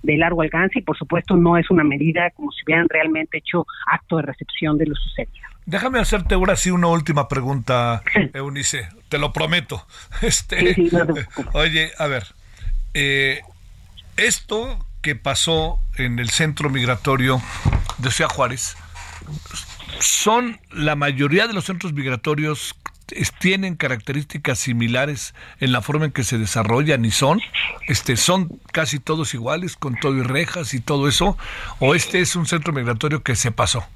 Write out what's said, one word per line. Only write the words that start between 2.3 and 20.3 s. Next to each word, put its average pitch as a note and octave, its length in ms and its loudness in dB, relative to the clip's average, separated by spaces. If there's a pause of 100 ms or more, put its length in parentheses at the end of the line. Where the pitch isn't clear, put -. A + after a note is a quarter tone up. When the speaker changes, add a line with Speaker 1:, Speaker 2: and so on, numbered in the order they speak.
Speaker 1:
como D3 200 -8
si - 160 -14
hubieran E3 220 2
realmente D#3+ 500 0
hecho E3+ 260 -2 (220)
acto E3 300 -2
de D#3 60 0
recepción D3+ 540 -4
de D3+ 100 2
lo D3 100 -4
sucedido. - 500 -8 (200)
Speaker 2:
Déjame A3+ 340 -2
hacerte G3+ 340 2
ahora F#3 220 4
sí F3+ 160 0
una F3 160 4
última D#3 400 2
pregunta, B2 720 0 (100)
Speaker 1:
Sí. F#3+ 220 2
Speaker 2:
Eunice, C#3 540 -4 (200)
te C#3+ 100 -2
lo D3 140 0
prometo. D#3 500 -2 (200)
<laughs> - 200 -6
Este, F3 520 2
Speaker 1:
Sí, F3 140 4
sí, F3 80 4
no E3+ 100 4
te D#3+ 60 0
preocupes. - 420 -4
Speaker 2:
oye, D#3+ 420 2
a D3+ 120 0
ver, B2+ 160 -2 (680)
eh, C#3 460 2 (760)
esto A#3 640 -2 (240)
que D3 120 -2
pasó D#3+ 640 0 (200)
en B2 200 -2
el A#2+ 120 -2
centro D3+ 400 0
migratorio C3 680 2 (640)
de B2+ 120 0
Ciudad D#3+ 200 2
Juárez, C3 440 -2 (1200)
son, A3+ 580 2 (160)